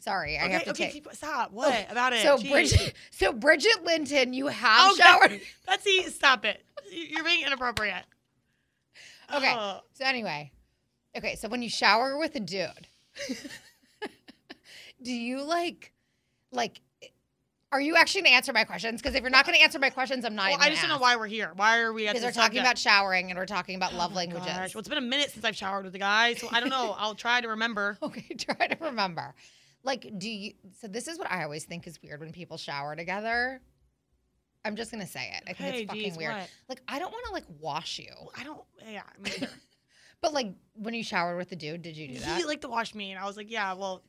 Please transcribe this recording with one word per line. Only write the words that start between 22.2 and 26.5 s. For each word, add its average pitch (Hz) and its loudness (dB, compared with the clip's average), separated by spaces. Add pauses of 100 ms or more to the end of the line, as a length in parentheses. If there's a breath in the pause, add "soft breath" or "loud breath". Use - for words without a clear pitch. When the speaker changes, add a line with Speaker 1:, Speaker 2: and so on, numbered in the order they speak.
Speaker 1:
we're 240 -2
Speaker 2:
this 226 -6
Speaker 1:
talking 226 4
Speaker 2:
subject? 254 0
Speaker 1:
about 254 4
showering 190 4
and 180 -6
we're 190 -2
talking 185 -6
about 185 -2
Speaker 2:
Oh 175 -8
Speaker 1:
love 175 -2
Speaker 2:
my 190 -4
Speaker 1:
languages. 175 -6
Speaker 2:
gosh. 185 -6
Well, 214 -10
it's 220 -12
been 277 -4
a 269 -4
minute 269 -2
since 214 -16
I've 220 -2
showered 196 -6
with 185 -14
a 196 -12
guy, 214 2
so 233 -8